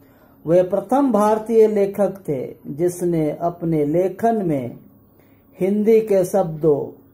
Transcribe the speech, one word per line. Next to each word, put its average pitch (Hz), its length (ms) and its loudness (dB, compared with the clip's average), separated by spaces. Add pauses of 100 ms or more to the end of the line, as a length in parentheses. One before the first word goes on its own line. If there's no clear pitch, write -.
(460)
वे 175 160 4
प्रथम 226 500 0
भारतीय 214 540 4
लेखक 202 480 0 (140)
थे - 260 -6 (120)
जिसने 170 640 -2
अपने 165 540 -2
लेखन 185 640 -2
में 135 320 -6 (840)
हिंदी 208 400 2
के 196 240 0
शब्दों 156 760 -2 (120)